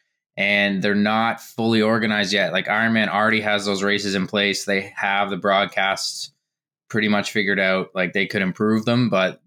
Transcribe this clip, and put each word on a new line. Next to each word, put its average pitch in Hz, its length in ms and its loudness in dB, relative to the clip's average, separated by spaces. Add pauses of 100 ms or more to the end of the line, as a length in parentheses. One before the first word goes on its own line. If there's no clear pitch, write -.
(360)
and 101 460 2
they're 104 120 0
not 110 460 0
fully 113 420 0
organized 107 500 0
yet. 95 200 2
Like, 92 140 -2
Ironman 110 420 2
already 107 320 2
has 104 240 -2
those 98 180 -2
races 101 320 0
in 95 120 0
place. 101 380 0
They 95 320 -2
have 98 340 -2
the 98 60 -4
broadcasts 98 960 -2 (560)
pretty 107 200 0
much 104 220 0
figured 98 300 0
out. 92 340 0
Like, 90 180 -2
they 98 140 0
could 101 160 -2
improve 107 420 0
them, 120 260 2
but 95 360 0